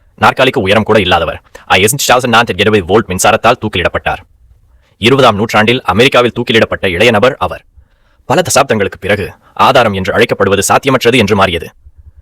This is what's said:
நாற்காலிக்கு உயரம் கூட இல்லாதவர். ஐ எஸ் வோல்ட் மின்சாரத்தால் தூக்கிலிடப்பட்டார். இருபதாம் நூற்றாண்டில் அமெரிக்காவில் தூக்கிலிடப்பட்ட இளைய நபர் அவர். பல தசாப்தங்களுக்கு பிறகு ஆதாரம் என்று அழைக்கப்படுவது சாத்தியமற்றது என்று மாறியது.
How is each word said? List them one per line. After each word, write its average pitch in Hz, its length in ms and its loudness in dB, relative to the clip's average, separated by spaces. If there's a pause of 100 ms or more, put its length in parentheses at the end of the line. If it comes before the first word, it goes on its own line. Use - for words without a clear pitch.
(180)
நாற்காலிக்கு 123 420 0
உயரம் 101 260 0
கூட 110 140 2
இல்லாதவர். 95 380 -2 (280)
ஐ - 160 0
எஸ் 107 140 0 (880)
வோல்ட் 101 260 0
மின்சாரத்தால் 110 500 0
தூக்கிலிடப்பட்டார். - 600 -4 (800)
இருபதாம் 123 360 2
நூற்றாண்டில் 113 480 0
அமெரிக்காவில் 120 520 2
தூக்கிலிடப்பட்ட 113 520 -4
இளைய 95 220 2
நபர் 117 280 0
அவர். - 260 -8 (640)
பல 131 140 0
தசாப்தங்களுக்கு 113 580 -2
பிறகு 98 260 -2 (320)
ஆதாரம் 107 360 2
என்று 95 200 -4
அழைக்கப்படுவது 101 480 0
சாத்தியமற்றது 127 560 0
என்று 107 180 2
மாறியது. 95 320 -2 (540)